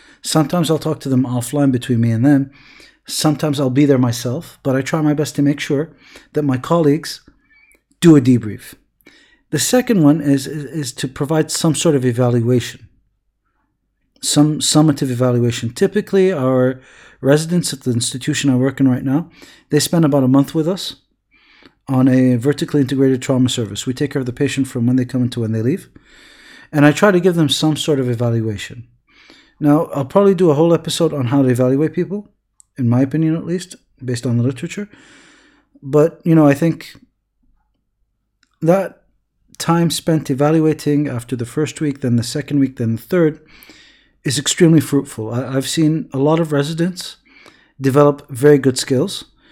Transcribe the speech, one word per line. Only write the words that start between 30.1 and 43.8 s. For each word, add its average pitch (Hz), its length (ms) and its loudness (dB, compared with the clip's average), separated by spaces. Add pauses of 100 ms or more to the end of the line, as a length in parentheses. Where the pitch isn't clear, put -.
do 180 140 4
a 143 60 4
whole 165 180 4
episode 165 400 -2
on 135 140 -4
how 139 160 2
to 127 60 4
evaluate 131 440 0
people, 180 340 -6 (500)
in 123 120 0
my 123 120 2
opinion 156 340 0
at 165 100 -8
least, 180 300 -8 (280)
based 123 220 -6
on 120 120 0
the 117 60 0
literature. 170 460 -6 (920)
But, 147 440 0
you 170 80 4
know, 156 140 6
I 139 60 6
think - 420 -4 (1700)
that 175 420 -2 (560)
time 170 320 0
spent 160 380 -4
evaluating 147 760 0
after 127 280 -8
the 117 100 -8
first - 340 -6
week, 147 220 -4
then 120 140 0
the 117 80 0
second 147 360 -4
week, 131 180 0
then 113 180 -2
the 113 60 -12
third, 160 440 -2 (800)